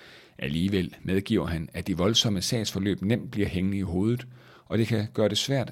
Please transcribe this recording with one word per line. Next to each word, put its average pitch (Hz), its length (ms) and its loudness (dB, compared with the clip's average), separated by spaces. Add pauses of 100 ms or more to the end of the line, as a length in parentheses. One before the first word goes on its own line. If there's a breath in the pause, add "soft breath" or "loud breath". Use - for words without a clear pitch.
(380 loud breath)
Alligevel 85 640 0
medgiver 95 440 0
han, 82 280 -4
at 87 140 -8
de 92 100 -2
voldsomme 101 440 2
sagsforløb 98 600 -2
nemt 113 300 0
bliver 101 160 0
hængende 95 300 0
i 98 40 -2
hovedet, 95 460 0 (380 loud breath)
og - 120 -2
det 110 100 2
kan 110 260 0
gøre 107 160 4
det 104 80 0
svært 135 340 0